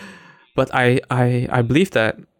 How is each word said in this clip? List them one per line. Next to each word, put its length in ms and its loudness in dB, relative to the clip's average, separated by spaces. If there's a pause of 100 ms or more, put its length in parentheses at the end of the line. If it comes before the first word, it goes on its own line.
(540)
But 180 -2
I, 280 2 (100)
I, 400 0
I 120 0
believe 300 2
that, 260 0 (220)